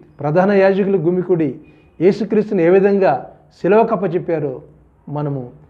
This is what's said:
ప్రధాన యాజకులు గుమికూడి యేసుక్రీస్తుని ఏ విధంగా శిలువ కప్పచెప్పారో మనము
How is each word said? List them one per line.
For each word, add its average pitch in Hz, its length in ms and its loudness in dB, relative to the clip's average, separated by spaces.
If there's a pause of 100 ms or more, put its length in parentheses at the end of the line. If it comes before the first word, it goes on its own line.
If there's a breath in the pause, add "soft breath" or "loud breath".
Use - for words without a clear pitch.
(200)
ప్రధాన 180 320 0
యాజకులు 196 440 2
గుమికూడి 175 640 -2 (400 soft breath)
యేసుక్రీస్తుని 202 640 0
ఏ 165 60 4
విధంగా 185 640 2 (280)
శిలువ 202 220 2
కప్పచెప్పారో 165 800 -4 (460)
మనము 143 420 -6 (200)